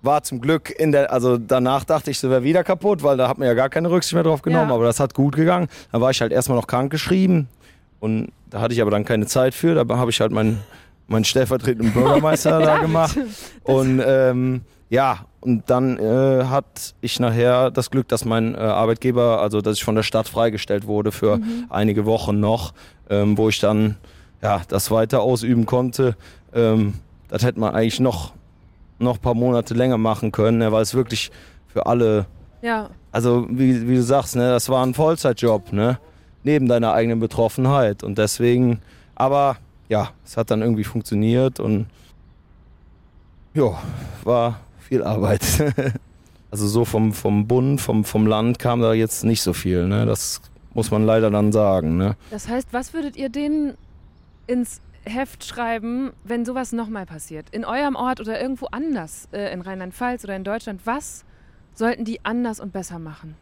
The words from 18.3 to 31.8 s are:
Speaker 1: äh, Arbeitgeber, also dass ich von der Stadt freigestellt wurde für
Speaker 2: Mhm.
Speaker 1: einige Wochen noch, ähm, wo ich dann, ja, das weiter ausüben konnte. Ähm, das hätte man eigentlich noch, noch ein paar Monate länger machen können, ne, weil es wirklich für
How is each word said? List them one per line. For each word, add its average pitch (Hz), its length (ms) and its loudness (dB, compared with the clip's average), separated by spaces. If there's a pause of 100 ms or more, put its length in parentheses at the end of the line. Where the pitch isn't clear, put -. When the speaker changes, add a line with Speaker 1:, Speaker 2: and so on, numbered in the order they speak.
Speaker 1:
äh, - 40 -10
Arbeitgeber, 113 840 2
also 107 180 0
dass 104 200 0
ich - 40 -8
von 110 120 0
der 110 80 2
Stadt - 260 -2
freigestellt 104 580 -2
wurde 104 240 -2
für 107 280 0
Speaker 2:
Mhm. 233 280 -6
Speaker 1:
einige 104 380 0
Wochen 107 340 0
noch, 104 320 -2 (380)
ähm, 101 280 2
wo 110 120 4
ich 101 100 -2
dann, 107 380 2 (440)
ja, 101 280 0
das - 220 -2
weiter 110 320 2
ausüben 117 420 2
konnte. 127 500 0 (380)
Ähm, 110 400 2 (340)
das - 160 -2
hätte 123 160 0
man 107 160 -2
eigentlich 113 240 0
noch, 101 320 -2 (680)
noch 123 140 0
ein - 60 -14
paar 123 120 0
Monate 120 420 0
länger 123 220 2
machen 110 360 0
können, 113 240 2
ne, 110 160 2
weil 110 80 4
es 107 120 -2
wirklich 120 380 -2 (400)
für - 140 -2